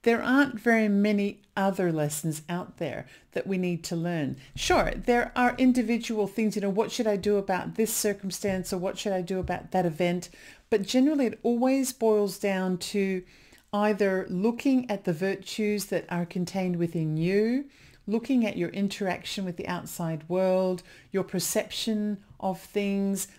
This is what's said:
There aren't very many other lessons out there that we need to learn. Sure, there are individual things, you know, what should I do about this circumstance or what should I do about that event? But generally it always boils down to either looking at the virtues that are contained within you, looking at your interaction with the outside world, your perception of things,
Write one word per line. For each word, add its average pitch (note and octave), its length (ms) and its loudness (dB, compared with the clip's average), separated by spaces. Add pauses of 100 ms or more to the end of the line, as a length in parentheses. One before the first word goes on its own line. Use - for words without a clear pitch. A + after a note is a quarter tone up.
There A#3 200 2
aren't C4+ 340 4
very A3+ 300 4
many G3+ 540 2 (160)
other F#3+ 340 2
lessons D3+ 560 -2
out F3 300 -8
there - 300 -6 (260)
that - 120 -4
we F#3+ 120 -2
need F3 260 -2
to - 140 -6
learn. E3 400 -2 (180)
Sure, - 400 2
there A#3+ 400 0
are B3 220 2
individual A#3 680 2
things, G#3 300 0
you G#3 60 -2
know, G3+ 80 0
what G3 240 0
should A3+ 140 0
I G#3 100 2
do G#3 180 0
about F#3 400 -2
this A3 180 0
circumstance G3 800 -2
or F#3+ 60 -2
what F#3 200 -4
should G3+ 160 -2
I F#3 80 0
do F#3 160 -4
about F3+ 340 -6
that F#3 140 2
event? F3 440 0 (400)
But G3 180 2
generally C#4 380 4
it A3 180 -2
always B3+ 480 2
boils G#3 480 2
down F#3 380 0
to F#3+ 440 -2 (520)
either G3+ 560 2
looking A#3 600 0
at G3 140 -4
the F3+ 100 0
virtues G3 760 -2
that F3+ 220 -2
are F3 160 -2
contained F3+ 520 -2
within E3 400 0
you, G#3+ 480 2 (420)
looking A#3 380 2
at - 100 -4
your E3+ 140 -2
interaction G3 760 -4
with F3+ 140 -6
the - 100 -8
outside E3 640 -6
world, F#3 540 2 (280)
your F#3+ 120 -2
perception G#3 1000 -2 (160)
of F#3+ 220 -4
things, G3 680 -2 (120)